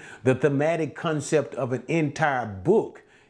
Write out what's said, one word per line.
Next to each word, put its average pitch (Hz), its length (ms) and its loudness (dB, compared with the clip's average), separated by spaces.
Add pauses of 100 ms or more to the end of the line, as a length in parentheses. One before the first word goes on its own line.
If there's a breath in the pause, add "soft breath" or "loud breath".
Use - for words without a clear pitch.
(240 loud breath)
the 131 100 4
thematic 151 640 0
concept 151 580 0
of 123 180 -4
an 127 160 -4
entire 147 600 0
book 104 560 0 (260 soft breath)